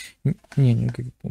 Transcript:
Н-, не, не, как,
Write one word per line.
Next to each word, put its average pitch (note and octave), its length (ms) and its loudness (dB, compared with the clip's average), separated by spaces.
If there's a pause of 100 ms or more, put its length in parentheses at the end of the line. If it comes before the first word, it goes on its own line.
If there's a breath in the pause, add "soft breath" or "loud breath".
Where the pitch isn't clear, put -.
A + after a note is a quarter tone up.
(240 loud breath)
Н-, C#3 120 0 (200)
не, B2+ 180 4
не, A#2 160 0
как, B2 160 -8 (240)